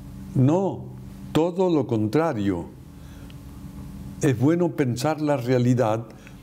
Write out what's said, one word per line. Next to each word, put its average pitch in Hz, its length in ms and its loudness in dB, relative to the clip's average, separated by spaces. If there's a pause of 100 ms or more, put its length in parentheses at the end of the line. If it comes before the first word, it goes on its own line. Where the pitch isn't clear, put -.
(340)
no, 156 520 2 (480)
todo 175 360 4
lo 151 160 4
contrario. 107 800 0 (1600)
Es 131 180 2
bueno 170 300 4
pensar 147 520 0
la 147 160 2
realidad 123 680 2 (380)